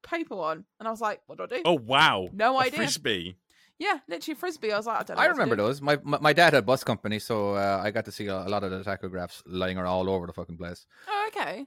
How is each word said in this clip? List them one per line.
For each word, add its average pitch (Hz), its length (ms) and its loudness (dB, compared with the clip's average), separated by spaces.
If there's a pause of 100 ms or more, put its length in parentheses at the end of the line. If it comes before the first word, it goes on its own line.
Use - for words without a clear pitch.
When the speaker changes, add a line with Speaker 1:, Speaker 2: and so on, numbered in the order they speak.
Speaker 1:
paper 330 320 -6
one. 160 280 -2 (160)
And 220 80 -6
I 220 40 -2
was 220 100 -8
like, 208 240 -2
"What - 120 -18
do 185 60 -8
I - 40 -8
do?" - 180 -4
Speaker 2:
Oh, 175 120 6
wow. 120 540 4
Speaker 1:
No 220 260 2
Speaker 2:
A 262 60 4
Speaker 1:
idea. 262 140 0
Speaker 2:
frisbee? 120 580 -2 (440)
Speaker 1:
Yeah, 349 280 -2
literally 302 280 -8
a - 40 -20
frisbee. 311 340 -4
I 202 40 0
was 220 100 -4
like, 220 120 0
"I 220 40 -4
don't 208 140 -6
know - 60 2
Speaker 3:
I - 40 6
Speaker 1:
what 349 60 4
to 285 60 -2
Speaker 3:
remember 127 180 2
Speaker 1:
do." 104 60 0
Speaker 3:
those. 139 180 0
My, 143 220 2
my, 147 160 0
my 151 140 4
dad 165 200 8
had 120 120 6
bus 131 180 2
company, 107 360 -2
so, 101 360 0
uh, 98 280 2
I 107 80 0
got 110 140 -4
to 101 60 -14
see 107 160 -8
a, 98 100 -2
a 92 120 -6
lot 101 140 0
of 92 80 -4
the 92 120 -6
tachographs 92 640 -8
lying 92 320 -2
around 90 100 -2
all 92 220 0
over 92 180 0
the 85 60 -12
fucking 82 240 -10
place. 87 280 -12 (220)
Speaker 1:
Oh, 427 280 -2
okay. 262 320 -6